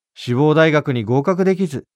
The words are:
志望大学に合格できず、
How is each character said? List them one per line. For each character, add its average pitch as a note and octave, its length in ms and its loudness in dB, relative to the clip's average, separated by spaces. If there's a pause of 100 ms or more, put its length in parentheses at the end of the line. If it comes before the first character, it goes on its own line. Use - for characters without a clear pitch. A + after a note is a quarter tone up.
(140)
志 B2 200 -6
望 D3+ 200 2
大 D#3+ 180 4
学 D3 200 0
に A#2+ 120 -4
合 B2+ 180 0
格 F#3 220 0
で F#3+ 100 2
き F#3 140 -4
ず、 C#3+ 160 -10 (120)